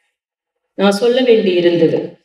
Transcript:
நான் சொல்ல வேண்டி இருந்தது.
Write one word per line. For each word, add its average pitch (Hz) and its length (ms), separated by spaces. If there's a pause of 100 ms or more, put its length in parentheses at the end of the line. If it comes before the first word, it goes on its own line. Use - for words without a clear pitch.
(800)
நான் 202 200
சொல்ல 247 240
வேண்டி 208 320
இருந்தது. 170 460 (240)